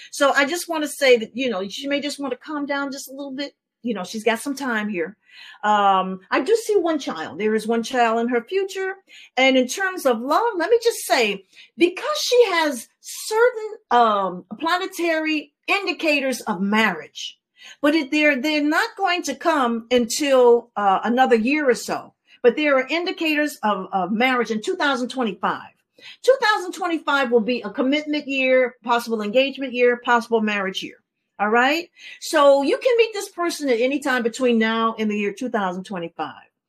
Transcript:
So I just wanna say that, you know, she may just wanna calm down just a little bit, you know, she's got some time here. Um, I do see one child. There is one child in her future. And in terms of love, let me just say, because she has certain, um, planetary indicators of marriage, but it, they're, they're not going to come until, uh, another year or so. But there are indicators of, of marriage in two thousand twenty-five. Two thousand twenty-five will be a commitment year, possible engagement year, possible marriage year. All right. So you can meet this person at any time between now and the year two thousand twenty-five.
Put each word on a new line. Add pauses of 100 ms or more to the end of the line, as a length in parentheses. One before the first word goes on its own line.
(120)
So
I
just
wanna
say
that,
you
know,
she
may
just
wanna
calm
down
just
a
little
bit, (280)
you
know,
she's
got
some
time
here. (460)
Um, (100)
I
do
see
one
child.
There
is
one
child
in
her
future. (420)
And
in
terms
of
love,
let
me
just
say, (320)
because
she
has (120)
certain, (200)
um, (140)
planetary (140)
indicators
of
marriage, (420)
but
it,
they're,
they're
not
going
to
come
until,
uh,
another
year
or
so. (300)
But
there
are
indicators
of,
of
marriage
in
two
thousand
twenty-five. (500)
Two
thousand
twenty-five
will
be
a
commitment
year,
possible
engagement
year,
possible
marriage
year. (420)
All
right. (280)
So
you
can
meet
this
person
at
any
time
between
now
and
the
year
two
thousand
twenty-five. (200)